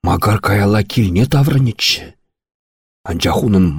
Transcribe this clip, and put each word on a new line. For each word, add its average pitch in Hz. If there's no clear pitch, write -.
Макар 104
каяла 101
килне 98
таврӑнниччӗ. 139
Анчах 87
унӑн 98